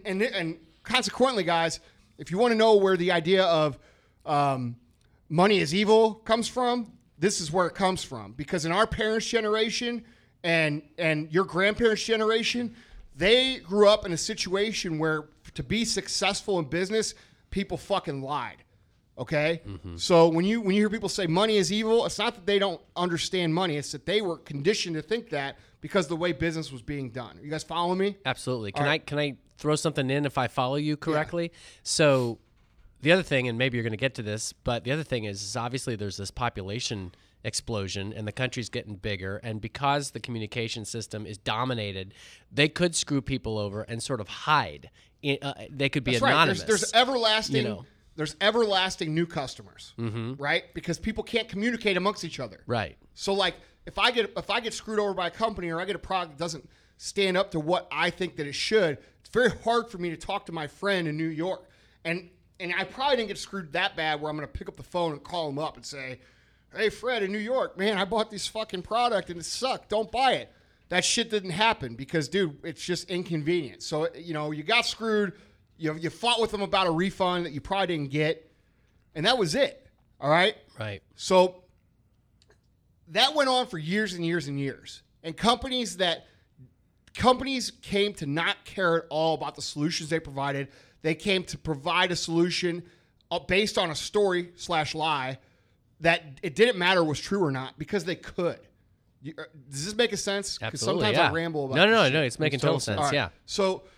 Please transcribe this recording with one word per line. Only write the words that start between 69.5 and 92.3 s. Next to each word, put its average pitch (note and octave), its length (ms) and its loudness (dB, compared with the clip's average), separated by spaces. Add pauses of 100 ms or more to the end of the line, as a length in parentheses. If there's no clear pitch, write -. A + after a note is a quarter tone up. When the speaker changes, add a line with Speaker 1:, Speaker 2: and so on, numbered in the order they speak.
Speaker 1:
Don't G#3+ 220 -2
buy B3+ 220 4
it." C3+ 180 -4 (380)
That F3 140 2
shit A3+ 260 2
didn't G3+ 220 0
happen F3+ 440 2
because, C3+ 340 -2
dude, E3 340 0
it's E3 200 -10
just - 260 -4
inconvenient. E3 760 -2
So, D#3 320 -2
you E3 180 -10
know, D3+ 180 -4
you D3+ 120 -6
got A3+ 220 2
screwed. G#3+ 480 -2 (440)
You, D3+ 180 -4
you D#3+ 160 -6
fought A#3 280 0
with A3 120 0
them G3+ 100 -4
about F#3+ 260 2
a E3+ 40 2
refund F3+ 540 0
that D#3 80 -8
you D3 80 -8
probably G3 260 0 (100)
didn't C#3+ 140 -6
get. D3+ 380 0 (640)
And D#3 100 -2
that B3 120 4
was F3+ 180 0
it. - 300 0 (360)
All C#3 80 0
right? F3+ 260 6 (240)
Speaker 2:
Right. G#2 220 -8 (140)
Speaker 1:
So F3+ 480 4 (1500)
that B3 260 2
went C#4 140 4
on B3+ 180 2
for F3+ 100 -8
years F3+ 360 -2
and E3+ 120 -4
years E3 220 0
and C#3 120 -4
years. - 420 -8 (220)
And D#3+ 120 -10
companies B3 640 0
that, F3 280 -2 (880)
companies C4 560 2 (100)
came G3+ 340 0
to D#3+ 100 -10
not E3+ 400 -2
care E3+ 340 2
at D#3+ 100 -4
all D#3 260 2
about D3 200 -6
the C#3 60 -12
solutions D#3 480 -4
they D#3+ 100 0
provided. C#3 480 -4 (340)
They D#3 140 0
came F#3+ 300 0
to - 120 -10
provide E3 540 0
a F3 40 -2
solution, E3+ 680 0 (480)